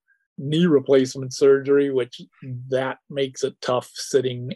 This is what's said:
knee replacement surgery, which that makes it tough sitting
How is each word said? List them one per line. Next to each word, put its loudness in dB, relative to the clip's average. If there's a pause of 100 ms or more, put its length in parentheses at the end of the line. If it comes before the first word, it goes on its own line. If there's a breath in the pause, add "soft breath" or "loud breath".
(420)
knee 0
replacement 2
surgery, 4
which -4 (480)
that -2 (120)
makes -6
it -4
tough -2
sitting -4